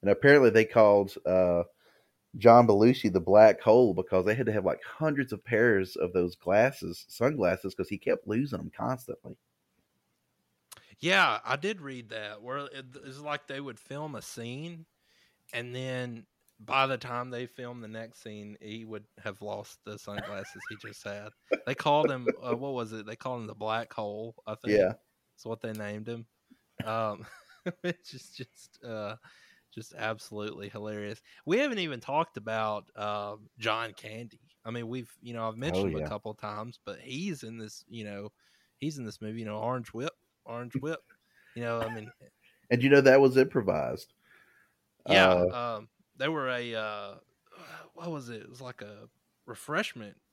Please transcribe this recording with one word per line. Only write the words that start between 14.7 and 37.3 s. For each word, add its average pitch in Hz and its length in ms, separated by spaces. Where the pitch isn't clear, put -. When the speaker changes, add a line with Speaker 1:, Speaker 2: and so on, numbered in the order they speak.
Speaker 2:
and 123 220
then 127 520
by 135 260
the 135 120
time 123 320
they 123 160
filmed 123 380
the 110 40
next 113 340
scene, 104 380
he 110 240
would 107 220
have 101 240
lost 104 420
the 104 140
sunglasses 101 720
he 110 80
just 107 280
had. 104 260
They 135 100
called 151 340
him, 127 320
uh, 120 140
what 135 180
was 113 180
it? 107 140
They 110 100
called 123 260
him 107 60
the 107 80
Black 110 360
Hole, 107 440
I 107 100
think. 104 280
Speaker 1:
Yeah. 92 120
Speaker 2:
That's - 100
what 113 160
they 110 120
named 107 340
him. 117 200
Um, 110 420
<laughs> 175 160
which 175 320
is - 180
just, - 520
uh, 107 320
just - 200
absolutely 107 760
hilarious. 107 520
We 180 120
haven't 262 220
even 147 200
talked 151 380
about, 107 600
um, 104 600
John 110 360
Candy. 110 680
I 113 80
mean, 117 160
we've, 120 240
you 120 120
know, 113 140
I've 110 100
mentioned 151 160
Speaker 1:
Oh, 190 160
Speaker 2:
him 78 60
Speaker 1:
yeah. - 20
Speaker 2:
a 76 100
couple 107 240
of 104 60
times, 107 460
but 101 160
he's 147 440